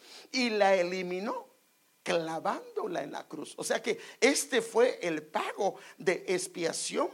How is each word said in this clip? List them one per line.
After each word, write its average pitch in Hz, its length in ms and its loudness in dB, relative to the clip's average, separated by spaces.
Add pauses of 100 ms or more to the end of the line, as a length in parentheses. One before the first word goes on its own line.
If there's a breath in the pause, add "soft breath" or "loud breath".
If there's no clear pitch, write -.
(320 loud breath)
y 240 180 2
la 202 240 6
eliminó 185 720 -2 (580)
clavándola 170 1000 -2
en 151 80 -10
la - 160 -10
cruz. - 300 -12
O - 80 -6
sea - 160 0
que 226 180 -2 (220 loud breath)
este 254 400 4
fue - 400 4
el 151 220 -2
pago - 520 -2 (220 loud breath)
de 180 320 0
expiación 180 840 -2